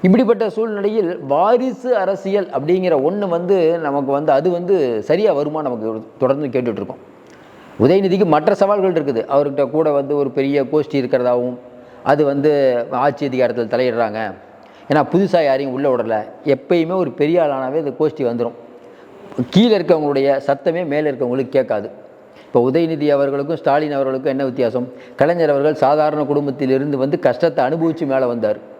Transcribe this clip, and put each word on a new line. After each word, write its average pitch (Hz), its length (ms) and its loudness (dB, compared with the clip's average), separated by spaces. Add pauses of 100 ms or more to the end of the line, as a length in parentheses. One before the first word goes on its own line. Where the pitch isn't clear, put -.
இப்படிப்பட்ட 214 480 4
சூழ்நிலையில் 208 680 -2
வாரிசு 226 760 0
அரசியல் 190 500 -2
அப்படிங்கிற 170 480 0 (160)
ஒண்ணு 202 200 -4
வந்து 170 500 2
நமக்கு 143 320 -2
வந்து, 147 200 0
அது 151 200 2
வந்து 170 520 0
சரியா 185 300 2
வருமா, 151 280 -2
நமக்கு 110 420 -6 (140)
தொடர்ந்து 139 300 0
கேட்டுட்டு 120 340 -2
இருக்கோம். - 160 -10 (840)
உதயநிதிக்கு 190 460 4
மற்ற 160 300 2
சவால்கள் 196 380 2
இருக்குது. 139 360 -2
அவர்கிட்ட 139 400 0
கூட 156 220 2
வந்து 143 240 0
ஒரு 139 160 0
பெரிய 139 320 0
கோஷ்டி 147 300 -2
இருக்கிறதாவும், 123 600 0 (480)
அது 147 220 4
வந்து 139 680 2
ஆட்சி 139 340 -2
அதிகாரத்தில் 120 420 0
தலையிடுறாங்க, 113 680 -2 (600)
ஏன்னா 147 180 4
புதுசா 175 320 2
யாரையும் 135 300 0
உள்ள 139 160 -2
விடல. 113 340 0 (220)
எப்பயுமே 160 500 0
ஒரு 175 160 -2
பெரிய 151 300 0
ஆளானாவே 135 340 -2
இந்த 147 240 -2
கோஷ்டி 151 240 -2
வந்துரும். 117 300 -2 (960)
கீழே 214 280 4
இருக்கவங்களுடைய 143 680 2
சத்தமே 165 380 -2
மேலே 147 260 -2
இருக்கவங்களுக்கு 127 380 -2
கேட்காது. 120 400 -2 (560)
இப்போ 123 260 2
உதயநிதி 160 360 0
அவர்களுக்கும் 143 500 0
ஸ்டாலின் 147 340 0
அவர்களுக்கும் 135 400 -2
என்ன 135 140 -2
வித்தியாசம்? 123 420 -2 (280)
கலைஞர் 160 340 2
அவர்கள் 143 260 2
சாதாரண 151 500 0
குடும்பத்திலிருந்து 139 720 -2
வந்து 143 220 -2
கஷ்டத்தை 139 460 0
அனுபவிச்சு 160 400 -2
மேலே 135 200 0
வந்தார். 110 540 -4